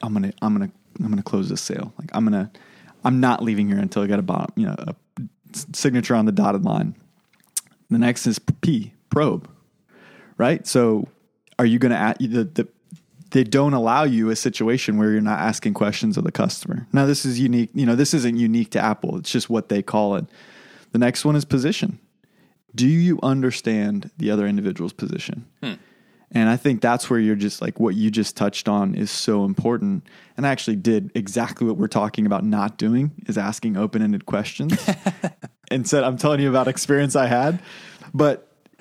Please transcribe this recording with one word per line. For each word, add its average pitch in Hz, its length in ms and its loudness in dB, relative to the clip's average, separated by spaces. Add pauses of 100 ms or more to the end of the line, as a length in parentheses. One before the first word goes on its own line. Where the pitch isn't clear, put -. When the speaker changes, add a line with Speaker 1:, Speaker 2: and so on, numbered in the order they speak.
Speaker 1:
"I'm 110 100 -6
gonna, 98 200 -2 (100)
I'm 107 120 0
gonna, 98 160 -2 (320)
I'm 110 60 -4
gonna 101 140 0
close 98 260 -2
this 98 140 -6
sale. - 360 -8
Like, - 140 -16
I'm 113 120 0
gonna, 104 260 0 (540)
I'm 127 160 2
not 127 220 4
leaving 104 260 0
here 101 100 0
until 101 240 -2
I 104 40 0
get 101 120 0
a 101 40 0
bottom, - 340 -2
you 113 100 0
know, - 120 -4
a - 160 -8 (600)
s-, - 180 -12
signature 123 420 0
on 110 120 4
the 107 60 2
dotted 101 320 2
line." - 300 -2 (960)
The 117 80 2
next 120 280 0
is 113 120 0
P, - 540 -2 (180)
probe, 135 360 0 (920)
right? - 280 2
So 113 420 2 (500)
are 123 80 4
you 117 120 6
gonna 110 400 2
a-, 135 80 -2
the, 113 180 0
the, - 240 -2 (640)
they 131 120 4
don't 139 300 4
allow 123 300 2
you 113 260 2
a 110 60 0
situation 117 600 0
where 107 120 4
you're 107 100 2
not 104 200 0
asking 107 340 -2
questions 104 420 0
of - 80 0
the - 80 -2
customer. - 600 -4
Now, 139 140 4
this 139 180 0
is 123 160 -2
unique. 120 340 2
You 139 120 2
know, 117 100 4
this 143 180 2
isn't 120 220 0
unique 113 360 2
to - 80 0
Apple. - 380 -2
It's - 120 -8
just - 200 -2
what 113 180 -2
they 101 140 0
call 104 340 0
it. - 100 -4 (680)
The 113 60 0
next 120 260 0
one 151 120 4
is 147 100 0
position. 139 520 -2 (760)
Do 123 120 2
you 165 360 4
understand 113 960 -2
the 107 120 -2
other 104 160 2
individual's 98 460 -2
position? - 540 -8 (160)
Speaker 2:
Hmm. 143 120 -8 (560)
Speaker 1:
And 113 180 2
I 120 80 2
think 123 240 0
that's 120 300 2
where 117 100 4
you're 107 160 2
just, 101 240 -4
like, 113 180 -6
what 107 160 2
you 107 160 2
just 107 280 -2
touched - 280 -2
on 101 280 0
is 104 160 -4
so 104 340 0
important. 101 640 -2 (320)
And 135 80 -2
I 139 40 2
actually 117 260 -2
did 104 380 0
exactly 113 520 -4
what 110 100 0
we're 104 120 0
talking 107 360 -2
about 98 200 0
not 104 340 -2
doing, 127 340 0 (140)
is 107 100 -4
asking 107 400 -4
open-ended 104 480 -2
questions 107 480 -4 (540)
Speaker 2:
<laughs> - 440 -16
Speaker 1:
and 127 160 -2
said, 139 180 2
"I'm 127 120 0
telling 147 240 2
you 139 80 2
about 127 200 4
experience 143 480 2
I 131 100 4
had." 135 340 2 (540)
But 143 340 2 (320)